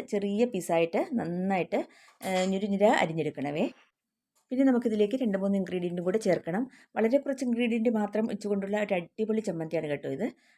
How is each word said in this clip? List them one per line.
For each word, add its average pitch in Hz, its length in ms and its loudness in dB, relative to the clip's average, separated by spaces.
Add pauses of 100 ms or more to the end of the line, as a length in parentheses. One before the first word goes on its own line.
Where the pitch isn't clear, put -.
ചെറിയ 202 380 0
പീസായിട്ട് 175 560 0 (120)
നന്നായിട്ട്, 180 680 -2 (400)
ഏഹ്, 185 260 0
ഞുരുഞ്ഞുര 196 380 0 (120)
അരിഞ്ഞെടുക്കണമേ. 151 680 -2 (840)
പിന്നെ 254 140 2
നമുക്കിതിലേക്ക് 233 540 2
രണ്ട് 208 200 0
മൂന്ന് 196 200 2
ഇൻഗ്രീഡിയൻറ്റും 180 460 -2
കൂടെ 185 140 2
ചേർക്കണം. 180 440 0 (320)
വളരെ 226 240 4
കുറച്ച് 277 260 -4
ഇൻഗ്രീഡിയൻറ്റ് 233 480 2
മാത്രം 214 340 0
വെച്ചുകൊണ്ടുള്ള 202 540 -2
ഒരു 202 140 -2
അടിപൊളി 214 500 -2
ചമ്മന്തിയാണ് 165 440 -2
കേട്ടോ 143 240 -4
ഇത്. 156 140 -2 (320)